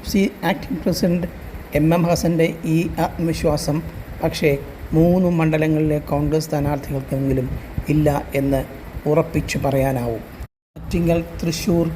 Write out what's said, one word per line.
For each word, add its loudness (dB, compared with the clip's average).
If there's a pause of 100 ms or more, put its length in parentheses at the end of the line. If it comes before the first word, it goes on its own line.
സി 2 (140)
ആക്ടിംഗ് -2
പ്രസിഡന്റ് 0 (480)
എം 4
എം 4
ഹസന്റെ 2
ഈ 2 (280)
ആത്മവിശ്വാസം 0 (420)
പക്ഷേ 2 (360)
മൂന്ന് 6
മണ്ഡലങ്ങളിലെ 2
കോൺഗ്രസ് 0
സ്ഥാനാർത്ഥികൾക്കെങ്കിലും -2 (400)
ഇല്ല 4 (120)
എന്ന് 0 (440)
ഉറപ്പിച്ചു 2
പറയാനാവും. 0 (560)
ആറ്റിങ്ങൽ, 2
തൃശ്ശൂർ, 0